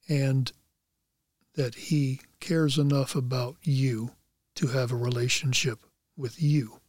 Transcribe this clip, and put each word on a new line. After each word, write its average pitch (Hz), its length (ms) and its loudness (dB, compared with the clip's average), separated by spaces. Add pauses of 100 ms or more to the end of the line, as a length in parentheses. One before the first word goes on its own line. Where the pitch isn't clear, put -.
and 135 420 2 (1040)
that 127 180 -2
he 139 460 0 (180)
cares 156 400 0
enough 143 360 2
about 127 480 -2
you 131 500 0 (420)
to 151 140 -2
have 127 240 0
a 123 40 -2
relationship 123 840 0 (360)
with 131 260 -6
you. 147 460 2